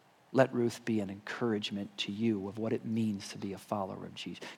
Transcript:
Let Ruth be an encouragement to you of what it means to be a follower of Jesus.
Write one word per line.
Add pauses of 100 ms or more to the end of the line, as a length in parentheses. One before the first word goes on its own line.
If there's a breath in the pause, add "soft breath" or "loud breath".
(320)
Let
Ruth
be
an
encouragement
to
you
of
what
it
means
to
be
a
follower
of
Jesus. (160 loud breath)